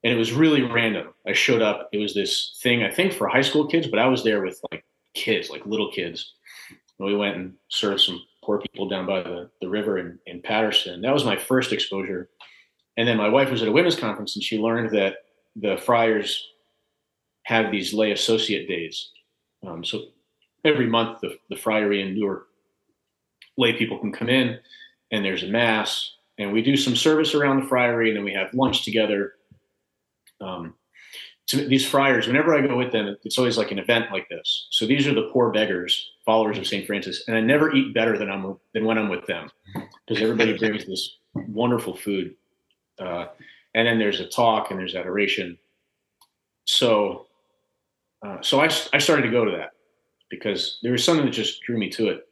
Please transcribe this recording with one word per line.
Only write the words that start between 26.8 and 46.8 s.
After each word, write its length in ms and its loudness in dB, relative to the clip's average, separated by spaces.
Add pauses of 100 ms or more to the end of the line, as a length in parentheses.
service 380 4
around 280 2
the 60 -6
friary, 420 2
and 80 0
then 80 -4
we 80 -4
have 200 -4
lunch 300 2
together. 520 0 (1040)
Um, 340 -10 (720)
so 120 -2
these 300 2
friars, 400 4
whenever 260 4
I 120 4
go 120 0
with 140 0
them, 320 -2
it's 140 -4
always, 200 2
like, 140 -2
an 80 -4
event 320 0
like 180 -8
this. 420 -4
So 140 0
these 220 4
are 60 2
the 200 0
poor 180 4
beggars, 600 0 (140)
followers 320 4
of 100 -6
Saint 180 -4
Francis, 420 -6
and 80 -2
I 60 4
never 320 4
eat 200 2
better 240 2
than 120 -4
I'm, 280 -6 (160)
than 120 0
when 120 2
I'm 120 -2
with 160 -6
them, 240 -6 (580)
'cause 140 -2
everybody 360 2
brings 280 -2
this 320 -8 (160)
wonderful 600 -2
food. 400 -6 (640)
Uh, 260 -8 (480)
and 140 4
then 100 2
there's 220 2
a 80 -6
talk 420 2
and 100 -6
there's 160 -8
adoration. 640 -2 (1080)
So, 600 2 (960)